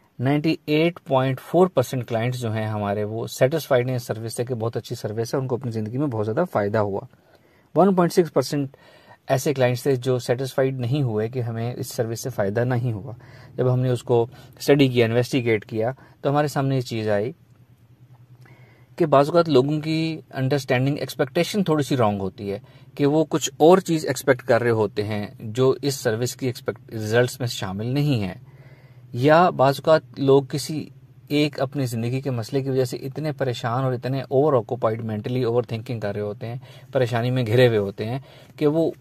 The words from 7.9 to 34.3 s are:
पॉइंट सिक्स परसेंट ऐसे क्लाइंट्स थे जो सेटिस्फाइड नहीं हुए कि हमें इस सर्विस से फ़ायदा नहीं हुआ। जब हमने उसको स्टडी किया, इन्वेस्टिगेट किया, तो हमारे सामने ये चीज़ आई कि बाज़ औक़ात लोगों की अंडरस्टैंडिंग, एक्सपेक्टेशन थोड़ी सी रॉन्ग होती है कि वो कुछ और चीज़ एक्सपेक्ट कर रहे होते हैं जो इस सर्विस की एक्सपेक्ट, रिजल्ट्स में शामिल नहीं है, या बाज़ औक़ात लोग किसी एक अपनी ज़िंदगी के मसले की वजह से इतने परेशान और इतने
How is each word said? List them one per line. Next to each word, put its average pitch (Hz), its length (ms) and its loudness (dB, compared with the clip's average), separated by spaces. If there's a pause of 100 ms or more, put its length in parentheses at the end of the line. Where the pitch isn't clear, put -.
पॉइंट 175 180 2
सिक्स 165 180 2
परसेंट 139 460 -2 (520)
ऐसे 139 240 0
क्लाइंट्स 123 340 0
थे 135 100 2
जो 127 220 0
सेटिस्फाइड 135 640 -2
नहीं 131 220 -2
हुए 113 260 0
कि 127 120 -6
हमें 117 340 -6
इस - 180 -10
सर्विस 113 280 -4
से 131 100 -8
फ़ायदा 110 340 -2
नहीं 123 280 -2
हुआ। 107 220 -10 (420)
जब 127 120 0
हमने 127 220 2
उसको 120 380 0 (320)
स्टडी 135 280 6
किया, 120 180 4
इन्वेस्टिगेट 117 580 0
किया, 117 300 -4 (280)
तो 139 80 -2
हमारे 147 180 2
सामने 135 280 -2
ये 127 60 0
चीज़ 110 280 -4
आई 107 240 0 (1600)
कि 170 80 2
बाज़ 143 240 6
औक़ात 170 180 4
लोगों 143 320 4
की 160 440 -4 (100)
अंडरस्टैंडिंग, 135 640 0
एक्सपेक्टेशन 170 640 -2
थोड़ी 156 220 0
सी 147 100 -2
रॉन्ग 107 260 2
होती 98 280 -6
है 98 140 -6 (340)
कि 143 100 2
वो 156 180 4
कुछ - 260 -2 (100)
और 180 200 8
चीज़ 160 260 -2
एक्सपेक्ट 131 360 0
कर 117 180 4
रहे 120 120 2
होते 107 300 0
हैं 104 500 -6
जो 127 300 2
इस 139 180 -2
सर्विस 120 340 -2
की 131 140 -6
एक्सपेक्ट, - 320 -6 (120)
रिजल्ट्स 113 480 0
में 120 80 -2
शामिल 104 460 -6
नहीं 143 260 0
है, 92 200 -6 (760)
या 156 360 6
बाज़ 139 300 2
औक़ात - 380 2
लोग 135 320 4
किसी 156 400 -8 (400)
एक 147 300 0
अपनी 135 260 -2
ज़िंदगी 120 340 -4
के 135 100 -4
मसले 123 320 -4
की 135 80 -4
वजह 131 140 2
से 123 120 -4
इतने 143 360 -6
परेशान 127 520 -4
और 127 100 0
इतने 127 360 -4